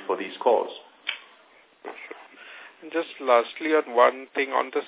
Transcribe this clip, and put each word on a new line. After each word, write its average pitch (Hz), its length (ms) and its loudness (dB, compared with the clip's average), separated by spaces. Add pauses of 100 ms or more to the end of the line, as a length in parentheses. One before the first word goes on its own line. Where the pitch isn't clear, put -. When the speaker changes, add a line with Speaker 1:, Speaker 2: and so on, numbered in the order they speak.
Speaker 1:
for 92 100 -2
these 95 240 -10
calls. 113 300 2 (2000)
Speaker 2:
And 156 120 -18
just 165 160 -4 (120)
lastly, 127 540 2
on 147 220 0
one 127 400 6
thing 131 140 0
on 131 220 0
the - 160 -2